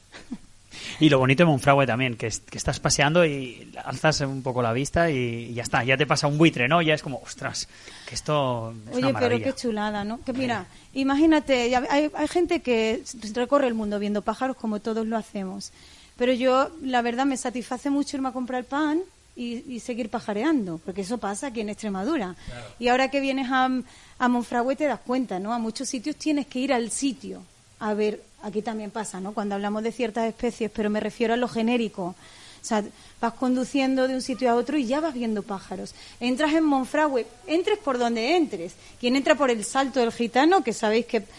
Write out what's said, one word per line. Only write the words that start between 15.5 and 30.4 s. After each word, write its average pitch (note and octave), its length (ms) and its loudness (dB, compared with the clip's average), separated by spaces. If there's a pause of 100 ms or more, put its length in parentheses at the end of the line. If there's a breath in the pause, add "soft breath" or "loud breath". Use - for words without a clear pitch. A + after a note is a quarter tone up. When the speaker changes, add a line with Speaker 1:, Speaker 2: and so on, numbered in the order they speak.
Speaker 1:
pero B3 160 2
yo, C4 380 2 (120)
la B3+ 180 0
verdad, A#3+ 240 0
me C#4 140 0
satisface B3 520 -6
mucho C#4+ 280 0
irme C4+ 100 -2
a B3 40 -4
comprar B3+ 320 -4
pan D4+ 360 0 (360)
y, A#3+ 360 -8
y A#3 80 -8
seguir A#3 300 -6
pajareando, G#3+ 760 -2
porque G3 160 -8
eso G3 180 -4
pasa G#3 300 -6
aquí A#3 140 -8
en G#3 80 -6
Extremadura. G3+ 640 -4 (120)
Speaker 2:
Claro. - 200 -12 (120 loud breath)
Speaker 1:
Y A#3+ 100 0
ahora B3+ 220 4
que C#4 100 0
vienes C4+ 300 -2
a, C4 200 2 (480 loud breath)
a B3+ 100 2
Monfragüe B3 480 0
te D4+ 80 -2
das B3+ 160 0
cuenta, A#3+ 380 -4
¿no? G#3+ 160 -4
A A#3+ 40 -2
muchos A3+ 300 -6
sitios C#4+ 280 -6
tienes D4 300 -2
que - 120 -8
ir B3+ 160 -2
al A#3 160 -2
sitio F#3+ 520 -6 (380)
a G#3+ 140 -2
ver. G#3+ 280 -2 (180)
Aquí G#3+ 220 -6
también A3 300 -8
pasa, G3 280 -8
¿no? F#3+ 120 -6
Cuando G3+ 240 -4
hablamos G#3 260 -4
de A#3 80 -2
ciertas A3+ 380 -2
especies, A3+ 440 -4